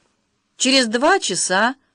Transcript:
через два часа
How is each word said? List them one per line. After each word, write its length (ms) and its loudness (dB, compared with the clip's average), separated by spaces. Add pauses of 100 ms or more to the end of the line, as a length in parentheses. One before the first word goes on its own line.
(560)
через 300 0
два 320 2
часа 580 -2 (180)